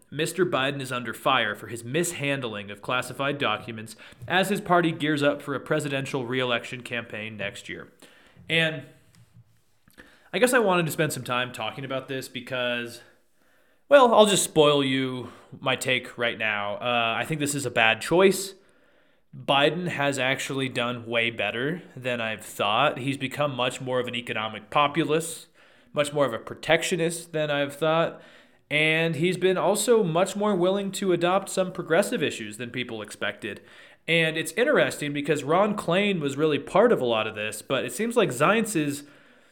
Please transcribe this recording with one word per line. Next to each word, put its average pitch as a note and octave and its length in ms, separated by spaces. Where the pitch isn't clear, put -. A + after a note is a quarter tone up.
Mister D#3+ 340
Biden C#3 360
is B2 100
under A#2+ 240
fire A#2+ 400
for G#2+ 140
his A2 160
mishandling C3+ 840
of G2+ 120
classified C3 560
documents A2 560
as F#3+ 220
his G3+ 120
party F3 300
gears C#3+ 320
up C#3+ 180
for C#3+ 140
a B2 60
presidential C#3 680
re-election B2 560
campaign A2+ 540
next G2+ 320
year." F2 200
And D#3+ 320
I F#3 60
guess A#3+ 140
I A#3+ 60
wanted F#3 280
to C#3+ 60
spend D#3 200
some B2+ 120
time B2 280
talking A2+ 320
about C3 240
this C3 200
because, B2 720
well, C4 240
I'll G#3+ 140
just G3 180
spoil D3 400
you C3 480
my C3 160
take B2+ 420
right A#2 180
now. G#2 380
Uh, A#2+ 420
I A#2 80
think D#3 160
this C#3+ 140
is C3+ 100
a A#2+ 60
bad A2+ 320
choice. F#3+ 520
Biden D3 540
has C#3+ 300
actually C3 500
done A#2+ 380
way A#2 240
better A2+ 520
than B2 240
I've A2 240
thought. A#2 540
He's C3 180
become C#3 380
much B2 260
more C3 200
of A#2+ 60
an A#2 80
economic A2 560
populist, D3+ 760
much C#3+ 200
more D3 140
of A#2 80
a A2 40
protectionist E3 960
than D3+ 180
I've C#3+ 240
thought. D#3+ 460
And D#3 460
he's F3 200
been F#3 200
also G3+ 460
much F3+ 340
more G#3 180
willing F#3+ 380
to F#3+ 200
adopt F3+ 360
some F#3 240
progressive F#3 500
issues G#2+ 340
than B2 140
people A#2+ 320
expected. G#2 580
And D#3+ 300
it's D#3+ 160
interesting E3 600
because D3 320
Ron F#3+ 320
Klain F#3+ 440
was C#3 160
really D3 220
part A3 340
of E3 80
a C3 40
lot A2 220
of A2 80
this, G#2+ 280
but B2+ 220
it B2 80
seems A3+ 240
like G#3 140
Zients E3+ 460
is D3 280